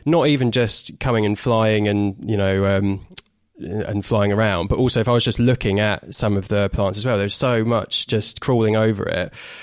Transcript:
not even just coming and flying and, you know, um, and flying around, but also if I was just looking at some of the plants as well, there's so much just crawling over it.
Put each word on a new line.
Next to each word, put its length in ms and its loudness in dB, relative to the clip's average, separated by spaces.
not 240 4
even 240 2
just 480 -2
coming 260 0
and 120 0
flying 500 2
and, 260 0
you 120 -2
know, 300 0
um, 340 0
and 460 -6
flying 280 2
around, 360 0
but 100 0
also 220 2
if 80 0
I 40 4
was 120 2
just 140 0
looking 420 2
at 340 -2
some 220 0
of 120 -4
the 260 0
plants 240 -2
as 80 -6
well, 100 0
there's 180 -2
so 300 0
much 420 -2
just 360 -4
crawling 340 2
over 320 0
it. 240 -4